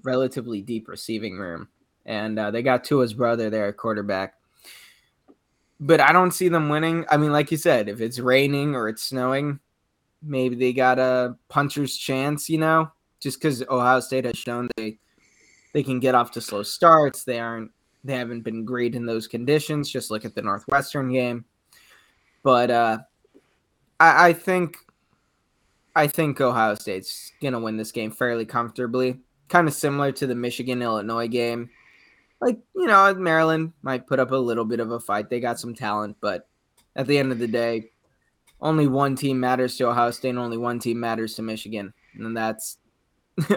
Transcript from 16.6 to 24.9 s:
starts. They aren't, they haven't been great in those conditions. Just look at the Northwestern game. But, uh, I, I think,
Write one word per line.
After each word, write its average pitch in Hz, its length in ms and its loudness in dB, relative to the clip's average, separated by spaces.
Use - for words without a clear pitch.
starts. 156 640 4
They 120 160 -4
aren't, 117 320 -8
they 135 120 -6
haven't 120 260 -6
been 113 240 -8
great 120 280 -2
in 120 140 -6
those 113 200 -4
conditions. 143 600 -2
Just 123 220 -6
look 110 140 -6
at 110 100 -10
the - 80 -6
Northwestern 131 680 -2
game. 123 340 -2
But, 123 260 6
uh, 117 300 2
I, 160 300 8
I 170 40 4
think, 175 440 -2